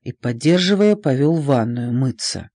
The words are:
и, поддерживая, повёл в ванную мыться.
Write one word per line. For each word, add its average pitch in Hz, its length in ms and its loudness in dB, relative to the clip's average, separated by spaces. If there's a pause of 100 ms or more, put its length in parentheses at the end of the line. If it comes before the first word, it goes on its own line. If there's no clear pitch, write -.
и, 127 100 -12
поддерживая, 180 840 2
повёл 147 400 0
в 156 100 -2
ванную 120 480 0
мыться. - 600 -4